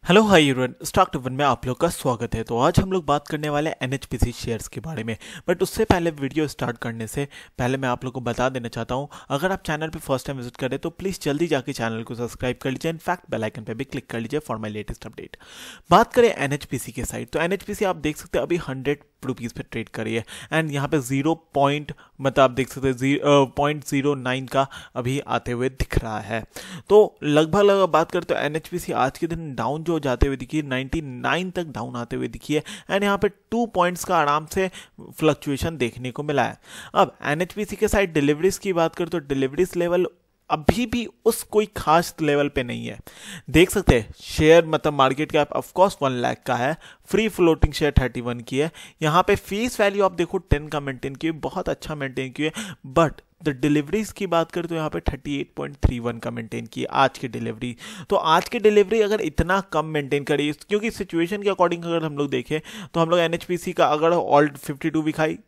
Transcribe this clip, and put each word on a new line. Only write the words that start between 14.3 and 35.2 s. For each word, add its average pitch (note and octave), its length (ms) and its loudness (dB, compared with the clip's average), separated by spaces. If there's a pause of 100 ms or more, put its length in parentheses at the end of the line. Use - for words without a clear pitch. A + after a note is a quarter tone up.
for B2 180 -6
my G#2+ 160 -8
latest - 360 -10
update। - 280 -16 (540)
बात G#3+ 220 6
करें A#3+ 160 8
एनएचपीसी C#3 640 -4
के A#2 140 -8
साइड, A#2 240 -8
तो D#3 100 -4
एनएचपीसी F#3+ 460 -2
आप F3+ 100 0 (120)
देख D3+ 100 -4
सकते - 200 -6
हैं B2+ 80 0
अभी E3+ 120 0 (100)
हंड्रेड C#3 360 -4 (220)
रुपीज A#2 280 -6
पे - 100 -10
ट्रेड - 260 -8
कर A2+ 140 -8
रही A2 120 -4
है A2+ 80 -2 (300)
and D#3+ 180 0
यहाँ C#3+ 160 -2
पे D3+ 120 2
ज़ीरो C#3 340 0 (200)
पॉइंट, C#3+ 380 0 (300)
मतलब C3+ 220 4
आप B2+ 80 6
देख B2 180 -2
सकते C3+ 180 -4
हैं C3 100 0
जी-, C3+ 220 0
अ, C#3+ 240 6 (140)
पॉइंट D3 280 0
ज़ीरो C#3+ 300 0
नाइन B2+ 300 -4
का C3+ 220 0 (280)
अभी B2+ 320 -2
आते A#2+ 240 -4
हुए B2 180 -2
दिख - 300 -4
रहा G#2+ 200 -6
है। G#2 240 -6 (460)
तो G#3 340 8
लगभग, D#3 380 4
लगभग G3 280 6
बात D#3+ 220 2
करें F3 120 -2
तो D3+ 120 -2
एनएचपीसी D#3 580 -4
आज B2 240 0
के E3+ 100 -4
दिन E3 280 -6
डाउन C3 280 -4
जो E3+ 160 0
जाते B2+ 280 2
हुए C3+ 100 -2
दिखी C#3 200 -6
है, D#3 100 -2
नाइंटी C3+ 340 -4
नाइन C#3 500 -2
तक F3 140 -4
डाउन B2 300 -8
आते A#2+ 200 -6
हुए B2+ 120 -4
दिखी A#2 260 -8
है D3+ 100 0 (280)
and G3 120 0
यहाँ G3+ 140 2
पे G3+ 120 0 (220)
टू A#3 140 0
पॉइंट्स F3+ 400 0
का F3+ 120 2
आराम D3+ 280 2
से F#3+ 240 -2 (480)
फ्लक्चुएशन D3+ 600 0